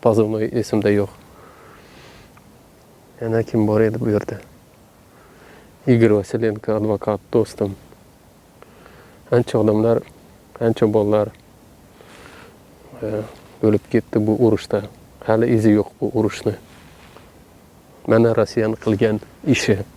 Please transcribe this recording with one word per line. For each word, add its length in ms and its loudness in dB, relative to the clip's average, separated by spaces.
Позывной 460 0
esimda 420 -2
yo'q. 200 0
Yana 220 -2
kim 240 0
bor 140 2
edi 180 0
bu 120 -4
yerda? 280 -4
Igor 240 4
Vasilenko, 680 -2
advokat, 440 -2
do'stim. 420 -2
Ancha 260 0
odamlar, 440 2
ancha 260 0
bolalar, 420 0
e, 200 -6
o'lib 280 2
ketdi 360 0
bu 200 0
urushda. 380 0
Hali 300 2
izi 140 4
yo'q 200 2
bu 140 -4
urushni. 400 -2
Mana 300 4
Rossiyani 400 -2
qilgan 420 0
ishi. 320 2